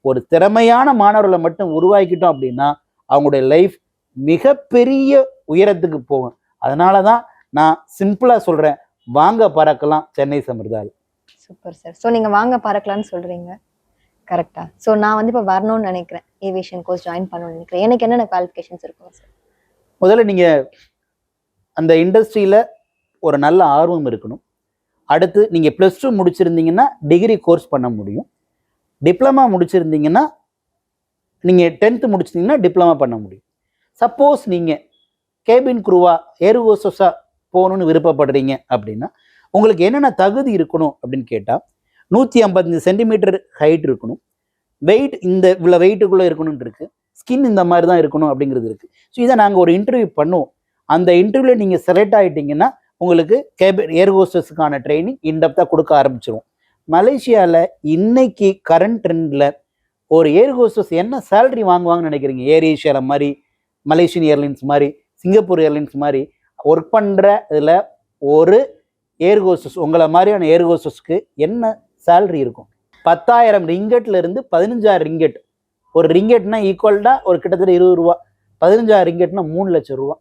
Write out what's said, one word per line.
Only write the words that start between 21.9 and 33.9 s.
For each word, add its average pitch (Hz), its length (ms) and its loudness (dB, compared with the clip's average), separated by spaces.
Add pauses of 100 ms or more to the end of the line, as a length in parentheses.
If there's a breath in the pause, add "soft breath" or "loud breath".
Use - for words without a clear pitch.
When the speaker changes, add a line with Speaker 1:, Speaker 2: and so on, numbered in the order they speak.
Speaker 1:
இண்டஸ்ட்ரியில 202 680 2 (540)
ஒரு 143 200 -2
நல்ல 165 260 2
ஆர்வம் 156 420 0
இருக்கணும். 110 360 -10 (640)
அடுத்து, 185 460 0
நீங்க 165 180 0
பிளஸ் 185 320 0
டூ 269 100 -4
முடிச்சிருந்தீங்கன்னா 175 720 0 (160)
டிகிரி 175 380 0
கோர்ஸ் 170 300 0
பண்ண 127 200 -4
முடியும். 104 420 -10 (760)
டிப்ளமா 262 440 2
முடிச்சிருந்தீங்கன்னா, 175 800 0 (1120)
நீங்க 180 280 2
டென்த் 220 380 -2
முடிச்சிருந்தீங்கன்னா 196 600 -2
டிப்ளமா 175 300 2
பண்ண 123 200 -4
முடியும். 98 280 -18 (600)